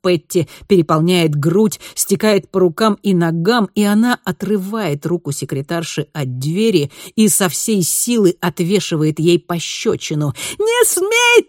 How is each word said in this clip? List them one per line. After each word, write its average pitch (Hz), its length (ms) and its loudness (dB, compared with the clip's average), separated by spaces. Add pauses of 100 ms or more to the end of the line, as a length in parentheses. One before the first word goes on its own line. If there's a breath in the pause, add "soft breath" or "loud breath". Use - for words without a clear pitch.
Петти 180 460 -2 (180 loud breath)
переполняет 165 680 2
грудь, 165 440 2 (160 loud breath)
стекает 202 560 0
по 190 100 0
рукам 202 420 2
и 202 100 0
ногам, 175 640 0
и 208 100 2
она 220 400 2
отрывает 190 800 -6
руку 165 260 -4
секретарши 151 840 -6
от 131 240 -6
двери 165 520 0 (260 loud breath)
и 220 120 4
со 180 220 0
всей 202 320 -2
силы 208 580 0
отвешивает 170 800 -2
ей 170 200 4
пощёчину. - 960 -4 (240 loud breath)
"Не 453 280 2
смей 466 640 2